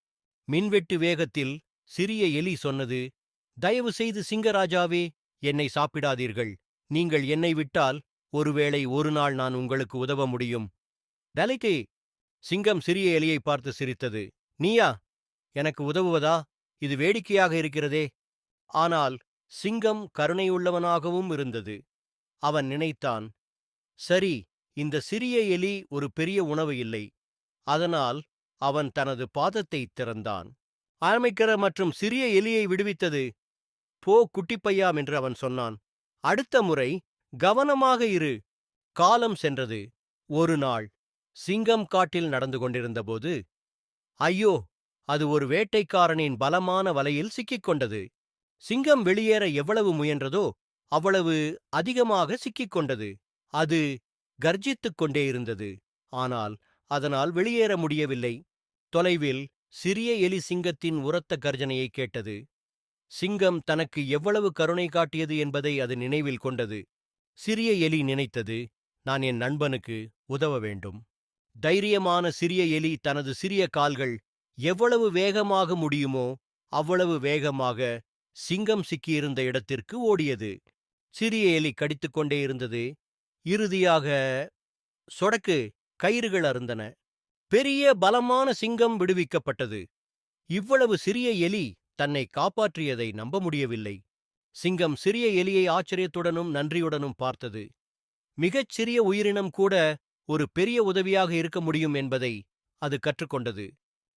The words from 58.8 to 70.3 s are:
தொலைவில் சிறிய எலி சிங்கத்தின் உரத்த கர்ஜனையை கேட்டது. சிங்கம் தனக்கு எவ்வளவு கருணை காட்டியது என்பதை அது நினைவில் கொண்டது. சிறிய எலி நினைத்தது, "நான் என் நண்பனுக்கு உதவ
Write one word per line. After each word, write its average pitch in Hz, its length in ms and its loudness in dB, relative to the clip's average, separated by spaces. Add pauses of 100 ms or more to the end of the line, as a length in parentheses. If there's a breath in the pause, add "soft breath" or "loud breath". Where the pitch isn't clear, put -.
தொலைவில் 147 540 0 (260)
சிறிய 220 400 -2
எலி 185 260 0
சிங்கத்தின் 165 640 -2
உரத்த 160 400 -2
கர்ஜனையை 131 460 -2
கேட்டது. 110 480 -8 (760)
சிங்கம் 185 500 2
தனக்கு 156 460 -2
எவ்வளவு 196 440 0
கருணை 170 360 0
காட்டியது 156 500 -2
என்பதை 139 420 -2
அது 127 180 -4
நினைவில் 135 400 -2
கொண்டது. 117 420 -4 (580)
சிறிய 226 360 0
எலி 160 300 2
நினைத்தது, 127 540 -2 (480)
"நான் 135 160 -2
என் 127 160 0
நண்பனுக்கு 131 600 -4 (280)
உதவ 139 340 -2